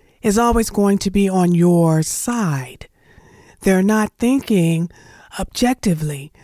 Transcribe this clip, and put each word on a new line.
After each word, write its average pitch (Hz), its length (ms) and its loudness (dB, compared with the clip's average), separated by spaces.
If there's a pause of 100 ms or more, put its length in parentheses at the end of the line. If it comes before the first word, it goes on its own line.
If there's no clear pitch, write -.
(220)
is 196 160 2
always 233 320 2
going 202 280 0
to 196 120 -4
be 196 180 2
on 180 260 2
your 170 480 4
side. 180 840 -6 (720)
They're 190 220 2
not 214 360 0
thinking 175 720 0 (480)
objectively. 160 920 -4 (120)